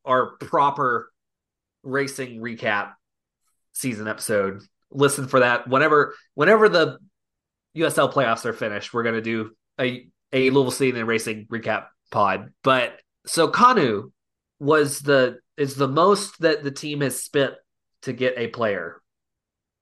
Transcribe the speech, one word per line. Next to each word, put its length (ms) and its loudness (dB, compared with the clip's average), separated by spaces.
our 340 0
proper 760 -2
racing 580 -6
recap 520 -4
season 340 -8
episode. 540 -2
Listen 380 0
for 140 4
that 260 2
whenever, 480 2
whenever 340 6
the 300 0
U 100 -2
S 140 0
L 120 2
playoffs 340 0
are 80 -4
finished. 380 -8
We're 120 -2
gonna 180 -2
do 300 -6
a, 280 -4
a 160 2
Louisville 220 4
City 260 0
and 100 -4
Racing 380 -4
recap 400 -6
pod. 420 -2
But 360 0
so 220 2
Kanu 640 2
was 400 2
the, 380 2
is 180 -4
the 120 0
most 520 2
that 240 0
the 80 -6
team 300 -8
has 200 -4
spent 320 -2
to 120 -8
get 240 -2
a 100 -4
player. 520 -4